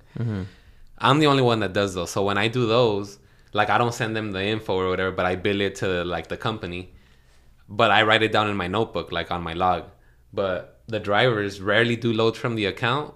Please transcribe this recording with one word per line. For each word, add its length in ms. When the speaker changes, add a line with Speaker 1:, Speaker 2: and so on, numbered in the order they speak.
Speaker 1:
Mm-hmm. 240
Speaker 2:
I'm 200
the 80
only 160
one 180
that 120
does 220
those. 160
So 120
when 140
I 120
do 180
those, 500
like, 180
I 80
don't 140
send 220
them 180
the 100
info 320
or 140
whatever, 220
but 140
I 100
bill 260
it 160
to, 260
like, 240
the 100
company. 520
But 220
I 140
write 180
it 100
down 200
in 60
my 100
notebook, 440
like, 200
on 100
my 120
log. 320
But 540
the 120
drivers 600
rarely 340
do 180
loads 240
from 180
the 100
account, 500